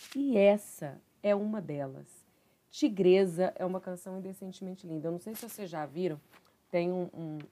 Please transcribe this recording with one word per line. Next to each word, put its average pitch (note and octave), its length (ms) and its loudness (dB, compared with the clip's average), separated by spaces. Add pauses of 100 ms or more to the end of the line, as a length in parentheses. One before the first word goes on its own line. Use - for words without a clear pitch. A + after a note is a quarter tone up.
(160)
E C4+ 220 2
essa G3 640 4 (240)
é G3+ 120 4
uma G#3+ 260 -2
delas. C#3+ 460 -8 (600)
Tigresa F#3 840 4
é F#3 100 -4
uma F#3 160 -4
canção F#3 360 -10
indecentemente F#3+ 680 -12
linda. D#3+ 200 -6
Eu E3 40 -2
não F3 80 -6
sei A3 160 -12
se A3+ 120 -12
vocês G#3 220 -12
já D#3 160 -6
viram, D#3 340 -2 (500)
tem F3 220 0
um, F3+ 220 -2
um, D#3+ 240 -8 (140)